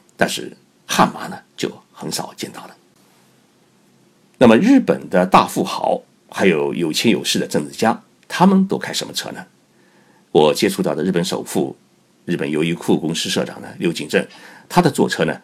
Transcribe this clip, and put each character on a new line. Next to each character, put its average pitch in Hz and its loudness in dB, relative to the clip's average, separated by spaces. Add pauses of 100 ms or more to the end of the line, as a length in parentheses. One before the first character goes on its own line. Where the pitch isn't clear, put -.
(160)
但 - 2
是 - -10 (300)
悍 - 2
马 - -12
呢， - -12 (180)
就 - -4 (220)
很 - -12
少 - -8
见 - -10
到 - -18
了。 - -20 (1600)
那 - 6
么 110 8
日 247 6
本 73 -2
的 90 2
大 95 4
富 - -4
豪， - -4 (260)
还 - 0
有 73 2
有 82 -2
钱 113 0
有 71 2
势 - -2
的 - -2
政 73 -4
治 69 -16
家， 110 -2 (260)
他 - 2
们 190 4
都 - -2
开 - -8
什 - -6
么 - -14
车 - -8
呢？ - -14 (840)
我 76 6
接 101 0
触 95 -4
到 80 -2
的 76 -4
日 95 -2
本 87 0
首 - -6
富、 - -4 (520)
日 87 -2
本 73 -4
优 76 0
衣 85 -2
库 82 0
公 - -4
司 - -6
社 - -2
长 - -12
呢， - -16 (100)
刘 90 -2
景 147 -6
正， - -2 (420)
他 175 2
的 151 4
坐 - 2
车 - -2
呢 76 -4